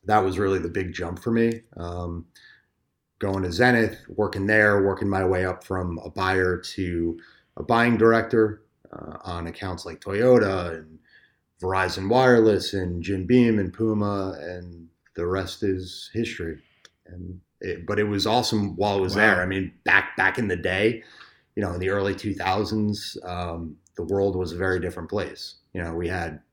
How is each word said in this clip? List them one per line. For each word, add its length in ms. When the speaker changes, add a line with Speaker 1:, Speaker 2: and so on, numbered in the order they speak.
Speaker 1:
That 140
was 180
really 220
the 100
big 240
jump 260
for 120
me. 300
Um, 520
going 220
to 100
Zenith, 460
working 360
there, 380
working 260
my 160
way 180
up 200
from 420
a 40
buyer 460
to 440
a 60
buying 340
director, 640
uh, 300
on 240
accounts 400
like 140
Toyota 760
and 240
Verizon 500
Wireless 640
and 280
Jim 240
Beam 320
and 160
Puma, 680
and 480
the 100
rest 380
is 500
history. 480
And 340
it, 280
but 100
it 60
was 240
awesome 480
while 220
I 40
was 140
Speaker 2:
Wow. 60
Speaker 1:
there. 200
I 60
mean, 260
back, 320
back 220
in 100
the 80
day, 460
you 80
know, 100
in 60
the 100
early 240
two 220
thousands, 880
um, 520
the 80
world 320
was 160
a 60
very 220
different 300
place. 460
You 80
know, 140
we 120
had 320